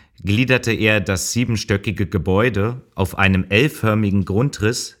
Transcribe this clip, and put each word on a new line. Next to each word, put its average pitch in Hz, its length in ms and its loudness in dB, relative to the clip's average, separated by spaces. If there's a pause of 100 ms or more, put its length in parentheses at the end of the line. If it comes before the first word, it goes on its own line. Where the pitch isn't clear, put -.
(240)
gliederte 120 480 0
er 107 280 2
das 95 320 -2
siebenstöckige 104 760 -2
Gebäude 104 760 0 (140)
auf - 240 -4
einem 95 300 4
L-förmigen 107 760 2
Grundriss 110 760 -2